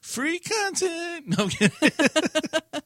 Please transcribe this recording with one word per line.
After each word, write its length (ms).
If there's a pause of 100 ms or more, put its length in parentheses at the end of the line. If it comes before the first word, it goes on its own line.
free 380
content." 880
No, 160
I'm 40
kidding. 480
<laughs> 880